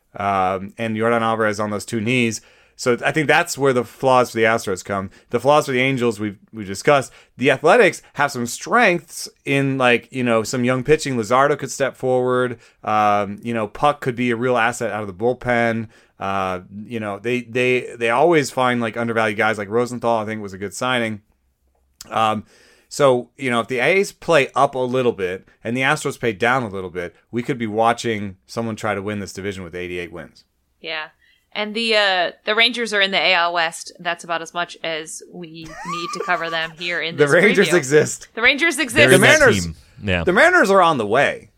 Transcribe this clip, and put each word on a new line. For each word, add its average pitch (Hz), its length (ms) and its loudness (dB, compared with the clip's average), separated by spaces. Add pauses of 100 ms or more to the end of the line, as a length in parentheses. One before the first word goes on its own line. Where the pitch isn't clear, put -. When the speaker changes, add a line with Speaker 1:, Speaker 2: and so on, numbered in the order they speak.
(160)
Speaker 1:
um, 98 640 -2
and 113 180 -4
Yordan 113 260 0
Alvarez 110 380 0
on 107 100 -4
those 104 160 -6
two 117 160 -6
knees. 117 380 0 (360)
So 120 300 0
I 143 60 0
think 147 160 -2
that's 156 300 2
where 135 160 2
the 120 100 0
flaws 127 480 2
for 113 60 -8
the 110 80 4
Astros 110 380 0
come. 98 280 -6 (200)
The 120 80 0
flaws 143 280 4
for 139 60 -2
the 123 80 0
Angels 120 380 0
we've, 104 180 -6 (160)
we've 107 120 -10
discussed. 131 460 2 (260)
The 131 140 2
Athletics 170 500 4 (120)
have 143 180 0
some 120 160 -4
strengths 185 840 -2 (160)
in, 139 320 0
like, 123 340 2
you 131 120 -4
know, 113 200 2
some 123 200 -2
young 127 200 0
pitching. 147 320 0
Luzardo 127 440 2
could 131 100 -8
step 131 260 -4
forward. 127 640 0 (240)
Um, 104 600 2
you 117 100 -6
know, 110 140 -2
Puck 147 340 -2
could 127 140 -4
be 123 160 0
a 117 40 0
real 123 220 0
asset 117 340 0
out 104 100 -4
of 107 60 -8
the 95 60 -10
bullpen. 117 720 -2 (320)
Uh, 95 420 -4 (240)
you 117 140 -10
know, 104 200 -8
they, 120 220 -4
they, 123 560 -2
they 117 120 0
always 147 400 4
find, 123 320 0
like, 110 160 -4
undervalued 113 400 0
guys. 110 220 2
Like 98 100 -8
Rosenthal, 120 500 0
I 107 60 -4
think, 107 160 -8
was 98 120 -10
a 95 40 -12
good 98 160 -8
signing. 117 480 -4 (880)
Um, 107 360 0 (440)
so, 127 480 2
you 135 120 -6
know, 120 100 0
if 110 80 -4
the 127 120 -4
A's 190 320 2
play 151 440 2
up 123 200 2
a 127 40 -2
little 127 340 0
bit 92 340 -6 (160)
and 117 120 -4
the 131 60 -2
Astros 143 380 -2
play 113 140 -2
down 120 300 0
a 107 60 -8
little 92 200 -8
bit, 87 260 -8 (160)
we 120 120 -2
could 135 140 -6
be 117 100 -4
watching 107 800 0
someone 117 300 -6
try 107 200 -4
to 98 60 -6
win 104 180 -6
this 95 140 -10
division 95 300 -8
with 85 120 -14
eighty-eight 90 360 -8
wins. 82 340 -16 (340)
Speaker 2:
Yeah. 160 300 -10 (460)
And 208 200 -6
the, 226 200 0
uh, 190 360 2 (140)
the 214 100 -2
Rangers 226 380 0
are 202 80 2
in 196 100 0
the 190 80 0
A 170 140 2
L 170 200 2
West. 170 460 -4
That's 170 240 -6
about 165 180 -6
as 165 140 -14
much 175 280 -6
as 160 380 -8 (100)
we 165 340 -16
need 170 480 -10
to - 120 -6
cover 165 240 -2
them 165 280 -4
here 175 240 -6
in 165 140 -6
Speaker 1:
<laughs> - 20 -4
The 147 80 4
Speaker 2:
this 139 80 4
Speaker 1:
Rangers 196 360 4
Speaker 2:
preview. 170 80 4
Speaker 1:
exist. 147 560 0
Speaker 2:
The 220 80 -8
Rangers 277 340 2
Speaker 3:
They're 311 80 -2
Speaker 2:
exist. 233 300 4
Speaker 3:
in - 80 8
that 285 180 6
Speaker 1:
Mariners, 156 260 4
Speaker 3:
team. 82 100 -8 (280)
Yeah. 90 200 0
Speaker 1:
the 175 100 2
Mariners 294 380 6
are 196 100 6
on 165 160 4
the 110 80 -2
way. 101 520 0